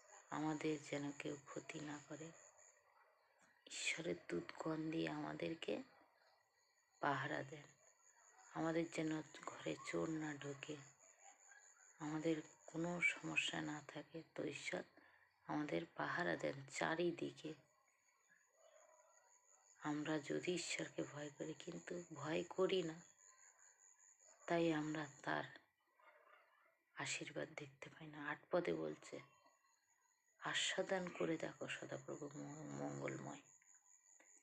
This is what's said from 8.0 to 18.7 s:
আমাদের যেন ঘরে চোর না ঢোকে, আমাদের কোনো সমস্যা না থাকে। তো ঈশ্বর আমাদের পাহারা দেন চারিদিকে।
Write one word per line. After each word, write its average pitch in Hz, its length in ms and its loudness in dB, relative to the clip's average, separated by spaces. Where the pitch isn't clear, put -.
আমাদের 160 380 4
যেন 156 300 2
ঘরে - 300 -2
চোর 170 220 2
না 156 240 0
ঢোকে, 143 420 -4
আমাদের 156 420 2
কোনো 170 360 0
সমস্যা - 600 2
না 151 260 -2
থাকে। 160 360 -8
তো - 80 -4
ঈশ্বর 151 400 -2
আমাদের 151 380 2
পাহারা 170 400 2
দেন 143 180 0
চারিদিকে। 160 800 2